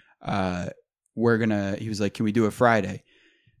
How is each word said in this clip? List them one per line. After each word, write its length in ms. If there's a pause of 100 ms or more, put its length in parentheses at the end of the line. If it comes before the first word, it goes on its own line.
(220)
Uh, 460 (480)
we're 240
gonna," 380
he 120
was 120
like, 140
"Can 100
we 60
do 140
it 80
Friday?" 500 (580)